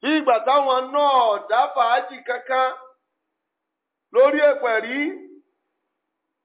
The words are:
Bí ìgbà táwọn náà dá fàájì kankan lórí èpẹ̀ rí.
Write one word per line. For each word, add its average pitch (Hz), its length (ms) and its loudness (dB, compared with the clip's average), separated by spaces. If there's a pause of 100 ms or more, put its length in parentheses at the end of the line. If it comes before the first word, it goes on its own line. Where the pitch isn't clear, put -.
Bí 233 100 -4
ìgbà 285 260 2
táwọn 262 460 0
náà 262 640 0
dá 226 200 0
fàájì 262 560 -2
kankan 254 480 -4 (1400)
lórí 277 260 6
èpẹ̀ 277 400 2
rí. 240 200 -8 (1400)